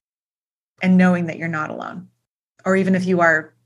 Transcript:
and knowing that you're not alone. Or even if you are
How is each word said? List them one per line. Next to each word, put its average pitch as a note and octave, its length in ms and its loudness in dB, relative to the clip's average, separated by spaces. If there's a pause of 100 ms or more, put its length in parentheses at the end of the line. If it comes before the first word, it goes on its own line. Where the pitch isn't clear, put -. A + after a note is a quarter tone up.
(840)
and F#3 140 4
knowing F3+ 300 2
that - 120 -10
you're E3 80 -8
not D#3 240 -6
alone. - 380 -14 (560)
Or F#3+ 100 2
even F#3+ 180 2
if F3+ 120 0
you F3+ 160 0
are D#3+ 340 0 (100)